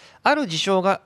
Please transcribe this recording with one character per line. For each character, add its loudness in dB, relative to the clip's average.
あ 4
る -4
事 -6
象 0
が、 0